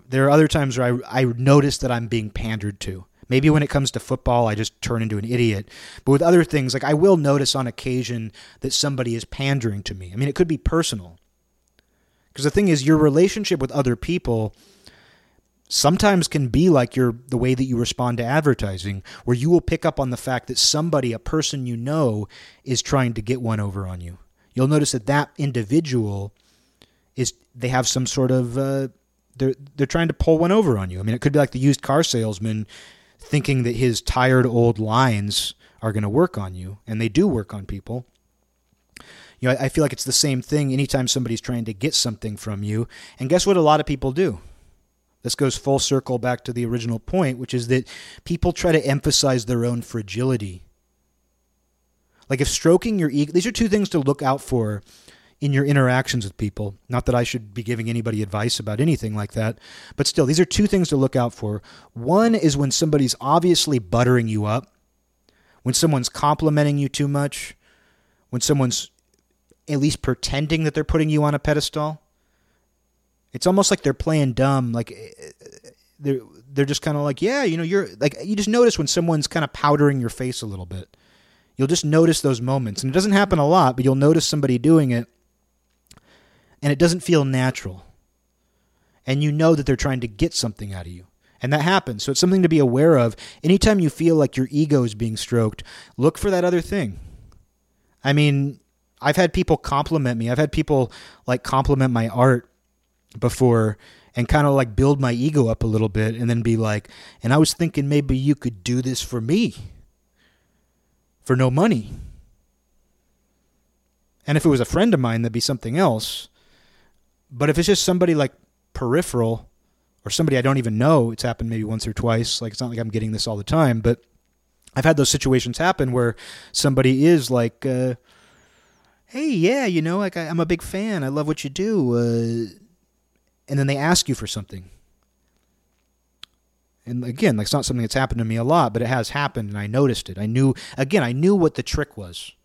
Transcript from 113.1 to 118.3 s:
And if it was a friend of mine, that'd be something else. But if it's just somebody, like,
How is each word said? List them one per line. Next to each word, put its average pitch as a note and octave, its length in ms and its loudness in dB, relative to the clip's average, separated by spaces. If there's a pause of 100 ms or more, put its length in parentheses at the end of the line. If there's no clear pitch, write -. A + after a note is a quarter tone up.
And D3 100 0
if D3+ 80 0
it E3 40 6
was C3+ 100 4
a A#2+ 60 0
friend G#3+ 280 2
of D3 60 2
mine, A2+ 220 0
that'd A#2 100 -2
be A#2 80 -4
something A#2+ 380 -4
else. B2+ 500 -2 (1040)
But C#3 180 -2
if D3+ 80 0
it's E3+ 100 0
just G3+ 160 2
somebody, F3+ 300 2
like, C#3+ 200 0 (400)